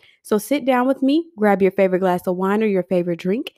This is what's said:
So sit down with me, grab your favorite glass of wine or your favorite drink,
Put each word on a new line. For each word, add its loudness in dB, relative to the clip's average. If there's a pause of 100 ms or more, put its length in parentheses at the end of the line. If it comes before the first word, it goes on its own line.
(220)
So -2
sit -2
down 2
with 0
me, 2 (100)
grab 2
your 2
favorite 2
glass 0
of -2
wine 0
or 0
your 0
favorite -2
drink, -4